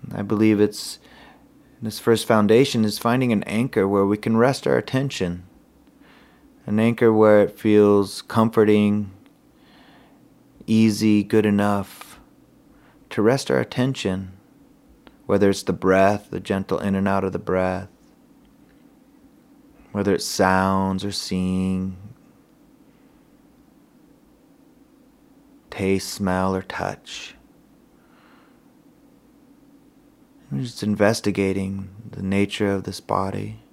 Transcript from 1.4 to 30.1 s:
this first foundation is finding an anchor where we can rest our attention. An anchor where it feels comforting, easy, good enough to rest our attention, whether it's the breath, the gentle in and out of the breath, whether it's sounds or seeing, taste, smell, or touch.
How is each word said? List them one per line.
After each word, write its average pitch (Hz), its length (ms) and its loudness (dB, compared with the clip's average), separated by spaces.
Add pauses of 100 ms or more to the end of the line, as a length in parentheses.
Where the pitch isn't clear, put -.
this 110 180 -8
first 113 280 2
foundation 113 580 4
is 104 140 -4
finding 123 340 0
an 101 100 0
anchor 107 440 -2
where 98 180 2
we 104 100 0
can 113 220 -2
rest 131 300 0
our 127 100 2
attention. 95 680 -4 (1200)
An 104 120 -2
anchor 113 320 2
where 107 300 6
it - 180 -2
feels 104 640 4
comforting, 104 880 2 (1600)
easy, 107 600 2
good 107 200 2
enough 101 760 -2 (880)
to - 120 -4
rest 120 300 0
our 65 80 2
attention, 98 720 -4 (920)
whether 101 240 2
it's 98 140 -2
the 92 100 -4
breath, 95 580 2
the 95 80 -8
gentle 98 400 -4
in 98 160 -2
and 98 100 -2
out 98 200 0
of 92 80 -4
the - 40 -6
breath, 92 520 -4 (2000)
whether 101 240 0
it's - 80 -4
sounds 95 800 2
or 101 80 -6
seeing, 92 840 -4 (3750)
taste, 98 440 -2
smell, 92 420 0
or 95 60 -4
touch. - 720 -10 (3250)